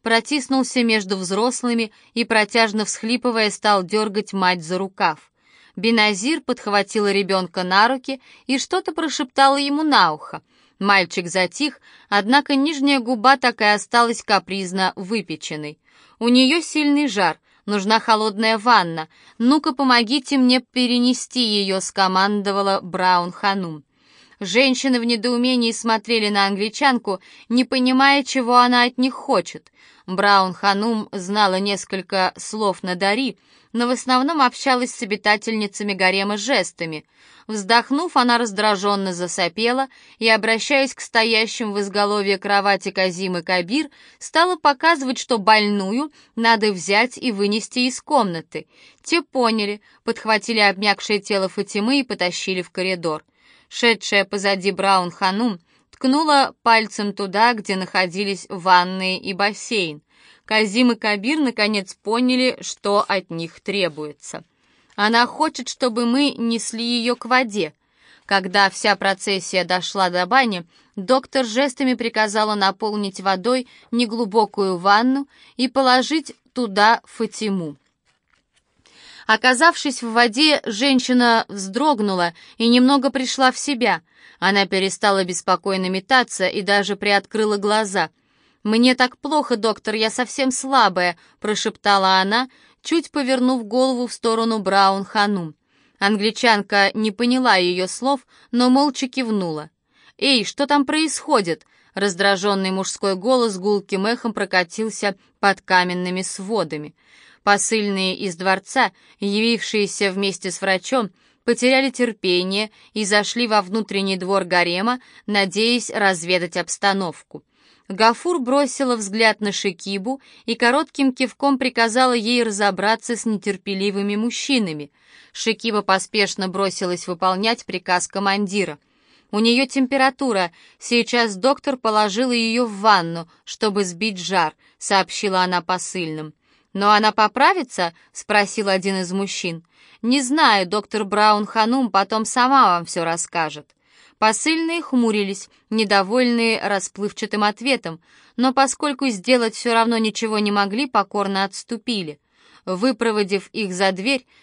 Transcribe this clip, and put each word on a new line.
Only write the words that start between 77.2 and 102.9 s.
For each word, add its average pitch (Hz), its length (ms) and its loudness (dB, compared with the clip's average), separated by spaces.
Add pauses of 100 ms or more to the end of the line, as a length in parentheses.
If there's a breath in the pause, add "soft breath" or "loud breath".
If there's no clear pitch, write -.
Оказавшись 254 760 2
в 233 100 -6
воде, 240 520 4
женщина 240 840 2
вздрогнула 196 840 0 (240 loud breath)
и 226 100 2
немного 254 420 4
пришла 262 420 -2
в - 60 -8
себя. 226 440 -2 (360 soft breath)
Она 196 280 0
перестала 190 580 0
беспокойно 185 640 -2
метаться 190 580 0
и - 140 -2
даже 202 360 0
приоткрыла 208 600 0
глаза. 202 540 0 (520)
«Мне 240 320 4
так 254 240 0
плохо, 294 380 -2
доктор, 214 380 -2
я 220 160 0
совсем 262 400 -2
слабая», 196 640 2 (240 soft breath)
прошептала 196 800 0
она, 226 280 -2 (340 soft breath)
чуть - 280 -2
повернув 254 540 0
голову 247 420 0
в 233 60 -8
сторону 226 460 0
Браун-ханум. 196 960 0 (440)
Англичанка 202 960 2
не 214 180 -2
поняла 240 460 2
ее 180 320 0
слов, 262 380 -4 (240 soft breath)
но 247 180 2
молча 269 400 2
кивнула. 185 600 -6 (480 soft breath)
«Эй, 220 260 2
что - 220 -4
там 285 180 2
происходит?» 277 840 -2 (280 soft breath)
Раздраженный 196 800 0
мужской 190 420 -2